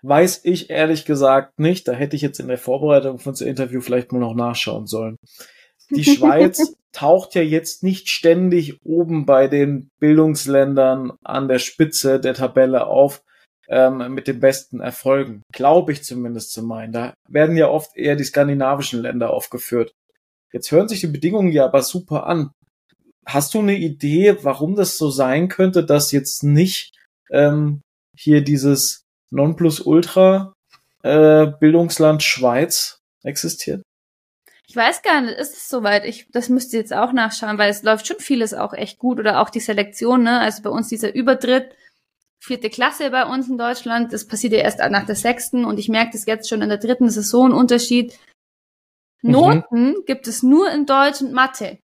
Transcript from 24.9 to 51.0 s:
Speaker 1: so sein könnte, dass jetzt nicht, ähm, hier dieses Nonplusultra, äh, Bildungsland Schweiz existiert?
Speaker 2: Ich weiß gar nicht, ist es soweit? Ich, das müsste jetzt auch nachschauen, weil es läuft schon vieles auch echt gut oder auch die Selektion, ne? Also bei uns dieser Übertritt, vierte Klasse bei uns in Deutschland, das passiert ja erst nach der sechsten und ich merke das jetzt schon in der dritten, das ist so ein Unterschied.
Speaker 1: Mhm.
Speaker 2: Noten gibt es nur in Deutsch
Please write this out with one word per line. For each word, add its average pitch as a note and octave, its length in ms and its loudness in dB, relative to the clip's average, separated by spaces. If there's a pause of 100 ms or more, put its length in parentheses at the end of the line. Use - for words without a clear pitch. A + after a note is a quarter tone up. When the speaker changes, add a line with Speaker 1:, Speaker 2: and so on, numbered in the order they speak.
Speaker 1:
so D3+ 140 -2
sein C3+ 380 0
könnte, F#3 360 2
dass D3 260 2
jetzt C#3+ 320 -2
nicht, D#3 520 0 (340)
ähm, D3 520 0 (360)
hier D3+ 240 4
dieses C#3 640 0 (280)
Nonplusultra, E3+ 1200 2 (500)
äh, D#3 420 6 (140)
Bildungsland D#3 640 2
Schweiz B2+ 760 -2 (260)
existiert? D#3+ 600 -8 (840)
Speaker 2:
Ich - 80 -16
weiß A#3+ 260 0
gar D#4+ 200 0
nicht, A#3 160 -6
ist C#4+ 180 -10
es - 140 -18
soweit? G#3 360 0
Ich, - 260 -14
das A#3+ 180 -6
müsste B3+ 280 -2
jetzt A3 160 -6
auch A#3 180 0
nachschauen, A3 460 -2
weil G#3 140 2
es G3+ 120 -8
läuft G#3+ 240 0
schon G#4 120 -8
vieles A#3 340 -2
auch G3+ 200 -8
echt - 260 -10
gut B3 200 -2
oder G#3+ 220 0
auch A3 80 0
die A#3 100 -8
Selektion, A3+ 640 0
ne? A#3+ 160 2
Also G#3+ 220 -4
bei G#3 80 -6
uns A3 200 -6
dieser A3 240 -6
Übertritt, C4 600 -2 (640)
vierte A#3+ 300 -8
Klasse C4+ 400 -4
bei B3+ 160 -2
uns B3+ 240 -6
in B3+ 80 -4
Deutschland, A#3 560 -4
das G#3+ 140 -10
passiert A3 260 -4
ja G#3+ 60 2
erst - 200 -2
nach G3+ 260 -2
der G#3 100 -6
sechsten A#3+ 500 -4
und G#3 140 -4
ich G#3 100 -6
merke A3+ 240 0
das G#3 120 -10
jetzt A3 240 -4
schon A3 120 -4
in G#3 80 -2
der G#3 80 -2
dritten, B3 280 0
das G#3+ 120 0
ist G#3 120 -6
so B3 180 4
ein B3 40 6
Unterschied. A#3+ 680 0 (1040)
Speaker 1:
Mhm. - 100 2
Speaker 2:
Noten C4 640 4 (100)
gibt C4 220 -6
es A3+ 160 -6
nur D4+ 280 6
in D4 140 -2
Deutsch C#4 360 2